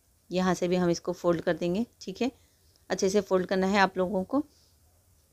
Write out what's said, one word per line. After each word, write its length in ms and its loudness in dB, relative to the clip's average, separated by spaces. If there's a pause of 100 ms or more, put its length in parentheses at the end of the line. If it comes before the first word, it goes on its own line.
(300)
यहाँ 240 0
से 140 -2
भी 80 2
हम 140 2
इसको 240 -2
फोल्ड 280 0
कर 140 0
देंगे। 300 -2 (160)
ठीक 200 -8
है, 100 -2 (580)
अच्छे 200 0
से 120 2
फोल्ड 260 0
करना 200 0
है 120 2
आप 180 4
लोगों 280 -2
को। 180 -2 (880)